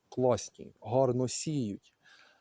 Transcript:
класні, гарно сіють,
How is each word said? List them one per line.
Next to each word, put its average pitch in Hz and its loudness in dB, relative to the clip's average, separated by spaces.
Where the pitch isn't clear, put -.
класні, - 0
гарно 127 2
сіють, 123 -4